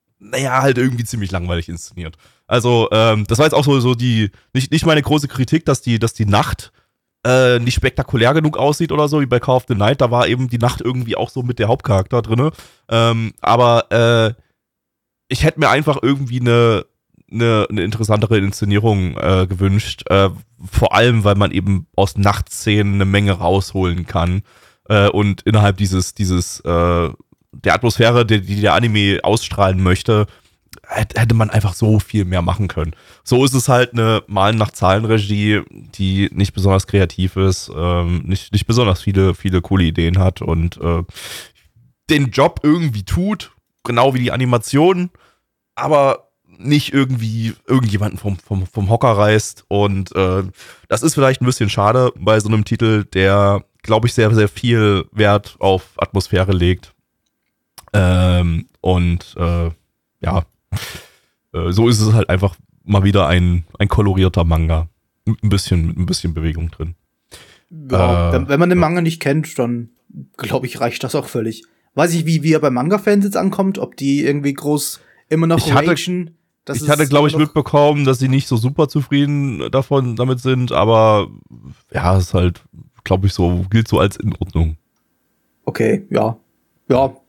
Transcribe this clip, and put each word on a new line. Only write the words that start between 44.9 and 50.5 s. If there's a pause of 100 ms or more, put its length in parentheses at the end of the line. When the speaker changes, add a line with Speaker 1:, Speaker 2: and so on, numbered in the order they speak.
Speaker 1:
aber (280)
nicht
irgendwie (140)
irgendjemanden
vom,
vom,
vom
Hocker
reißt.
Und,
äh, (460)